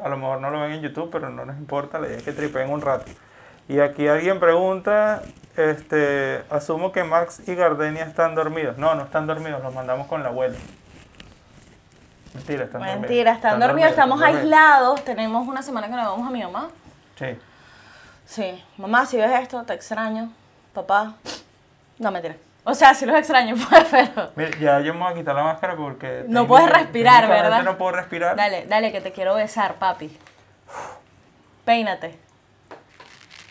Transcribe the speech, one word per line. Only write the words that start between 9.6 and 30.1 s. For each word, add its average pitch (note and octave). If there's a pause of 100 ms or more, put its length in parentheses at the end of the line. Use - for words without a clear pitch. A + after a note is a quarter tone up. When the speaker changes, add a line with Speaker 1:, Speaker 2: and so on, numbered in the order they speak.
Speaker 1:
los C3
mandamos C3
con D#3
la C3
abuela. B2+ (1800)
Mentira, C3+
están -
dormidos. F#3+
Speaker 2:
Mentira, A#3
están A#3 (180)
Speaker 1:
Están A3+
Speaker 2:
dormidos, B3
Speaker 1:
dormidos, D#4
Speaker 2:
estamos C4+
Speaker 1:
están D#4
dormidos. D4+
Speaker 2:
aislados. C#4
Tenemos A3+
una C4
semana A#3
que A#3
no A3+
vemos A#3+
a -
mi A#3+
mamá. G3+ (500)
Speaker 1:
Sí. B2+ (880)
Speaker 2:
Sí. F3+ (120)
Mamá, A3+
si B3+
ves A#3+
esto, B3+
te A3
extraño. A3 (420)
Papá. G#3 (840)
No, G#3+
mentira. E3+ (260)
O B3+
sea, C#4
sí C#4
los C#4+
extraño, B3+
<laughs> A#3+
pues, E4
pero B3+
Speaker 1:
Mira, D#3 (100)
ya C#3+
yo D#3
me E3+
voy F3+
a -
quitar D3+
la C#3+
máscara D#3+
porque C3+
Speaker 2:
No A#3+
Speaker 1:
técnica-, A#3
Speaker 2:
puedes C#4
respirar, B3+
Speaker 1:
técnicamente G#3
Speaker 2:
¿verdad? A3+
Speaker 1:
no F#3
puedo F#3
respirar. F3+
Speaker 2:
Dale, G3+
dale, G#3+
que G3
te F#3
quiero F#3+
besar, G#3+
papi. F3 (1500)